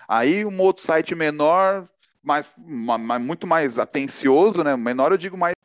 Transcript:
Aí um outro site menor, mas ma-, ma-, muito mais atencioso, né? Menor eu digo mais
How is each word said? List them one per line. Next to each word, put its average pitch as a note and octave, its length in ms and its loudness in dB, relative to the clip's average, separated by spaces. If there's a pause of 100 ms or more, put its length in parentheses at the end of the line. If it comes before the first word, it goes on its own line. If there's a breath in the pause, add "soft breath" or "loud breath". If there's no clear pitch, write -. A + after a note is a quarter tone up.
Aí C#3+ 380 0
um F#3+ 140 -8
outro F#3+ 220 2
site D#3+ 320 0
menor, E3 720 0 (360)
mas D3 240 0 (100)
ma-, A#2+ 400 -4
ma-, A2+ 220 -4
muito C#3+ 280 -6
mais D#3 320 0
atencioso, C#3+ 840 2
né? C#3+ 120 2
Menor B2+ 360 0
eu G3 60 2
digo F#3 180 -8
mais F3 180 -2 (100)